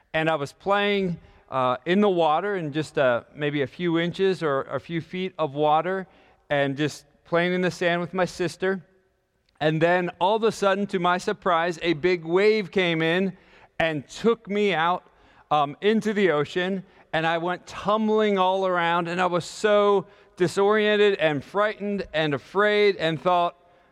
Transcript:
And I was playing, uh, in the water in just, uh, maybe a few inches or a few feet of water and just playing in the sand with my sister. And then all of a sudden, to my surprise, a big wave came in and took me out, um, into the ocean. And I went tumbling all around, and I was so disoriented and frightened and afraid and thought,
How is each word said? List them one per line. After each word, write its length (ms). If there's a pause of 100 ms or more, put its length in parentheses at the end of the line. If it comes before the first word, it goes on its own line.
(140)
And 160
I 60
was 160
playing, 640 (320)
uh, 360
in 140
the 80
water 460
in 180
just, 260
uh, 240 (120)
maybe 280
a 40
few 320
inches 460
or 180
a 160
few 220
feet 400
of 140
water 520 (440)
and 260
just 280 (200)
playing 280
in 100
the 100
sand 280
with 140
my 100
sister. 560 (800)
And 240
then 380
all 160
of 80
a 80
sudden, 360
to 120
my 180
surprise, 640
a 120
big 300
wave 460
came 320
in 340 (440)
and 260
took 420
me 240
out, 300 (480)
um, 300
into 320
the 180
ocean. 540 (280)
And 140
I 120
went 280
tumbling 720
all 300
around, 400
and 120
I 60
was 180
so 640 (300)
disoriented 800
and 260
frightened 720
and 200
afraid 600
and 240
thought, 360 (360)